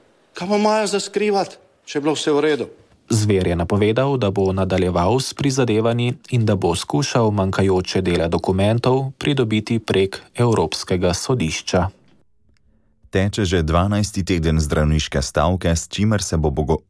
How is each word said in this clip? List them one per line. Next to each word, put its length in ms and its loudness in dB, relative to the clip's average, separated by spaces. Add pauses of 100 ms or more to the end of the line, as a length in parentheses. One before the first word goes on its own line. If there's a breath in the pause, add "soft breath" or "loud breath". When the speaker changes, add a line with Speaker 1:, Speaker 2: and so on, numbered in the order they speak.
(340)
Speaker 1:
Kaj 140 -8
pa 80 2
imajo 300 2
za 140 -2
skrivati, 560 -2 (280)
če 140 -8
je 40 0
bilo 120 0
vse 180 -2
v 80 4
redu? 300 0 (400)
Speaker 2:
Zver 360 2
je 100 0
napovedal, 600 0
da 140 0
bo 220 0
nadaljeval 680 0
s 140 -8
prizadevanji 800 0 (160)
in 160 2
da 80 2
bo 220 0
skušal 540 0
manjkajoče 760 0
dele 220 0
dokumentov 880 0
pridobiti 600 0
prek 440 -2 (120)
Evropskega 800 0
sodišča. 760 -2 (1200)
Speaker 3:
Teče 360 0
že 200 2
dvanajsti 560 0
teden 400 0
zdravniške 600 0
stavke, 500 0
s 160 -4
čimer 340 0
se 140 -4
bo 160 0
Bogo-, 380 -2